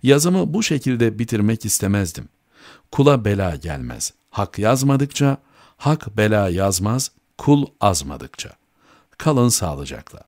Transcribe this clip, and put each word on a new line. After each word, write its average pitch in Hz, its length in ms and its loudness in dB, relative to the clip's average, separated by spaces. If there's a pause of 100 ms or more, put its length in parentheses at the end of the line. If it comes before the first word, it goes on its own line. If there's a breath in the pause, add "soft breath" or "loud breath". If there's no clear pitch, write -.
Yazımı 151 500 2
bu 214 100 -2
şekilde 117 560 0
bitirmek 113 460 0
istemezdim. 101 600 -2 (680 loud breath)
Kula 139 340 4
bela 98 300 0
gelmez. 67 580 -8 (160)
Hak - 300 -6
yazmadıkça, 139 800 2 (400 soft breath)
hak 139 400 -2
bela 107 320 2
yazmaz, 98 640 -2 (260)
kul 143 280 2 (160)
azmadıkça. - 680 -4 (680 soft breath)
Kalın 127 320 4
sağlıcakla. 69 800 -6